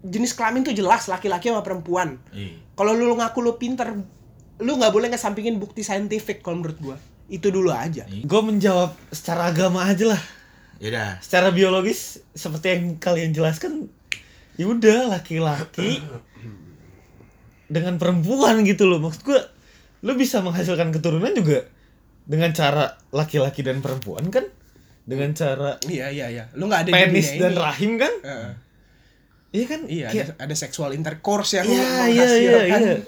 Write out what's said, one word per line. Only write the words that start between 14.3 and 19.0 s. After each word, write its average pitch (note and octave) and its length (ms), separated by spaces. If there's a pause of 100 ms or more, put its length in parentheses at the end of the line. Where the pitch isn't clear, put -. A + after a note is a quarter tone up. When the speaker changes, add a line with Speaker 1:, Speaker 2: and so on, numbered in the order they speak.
Speaker 3:
ya E3 80
udah, A#3 460
laki-laki D#3+ 880 (800)
<clears throat> - 840
dengan E3+ 300
perempuan F3+ 680
gitu G3+ 220
loh. F3+ 140
Maksud D#3+ 220